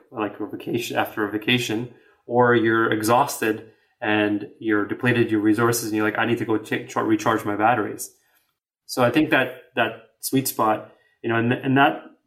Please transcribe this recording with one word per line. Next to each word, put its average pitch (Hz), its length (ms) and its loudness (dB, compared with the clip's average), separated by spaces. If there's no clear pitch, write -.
like, 107 300 -8
a 107 80 -8
vacation, - 500 -6
after 107 300 -4
a 101 40 -10
vacation, 120 600 -2
or 120 300 4
you're 113 340 2
exhausted 110 800 0
and 104 460 0
you're 107 260 0
depleted 117 440 0
your 107 120 2
resources 113 480 2
and 107 80 -2
you're 107 80 0
like, 104 120 -2
"I 113 80 0
need 113 120 0
to 113 80 -4
go 110 120 0
ch-, - 300 -6
ch-, - 80 -18
recharge 110 480 0
my 104 140 -4
batteries." 107 580 -2
So - 180 0
I 123 80 4
think 151 200 2
that, 139 300 0
that 113 160 0
sweet 135 260 -2
spot, - 460 -2
you 117 80 -4
know, 117 60 0
and, 117 160 2
and 127 260 0
that 143 260 2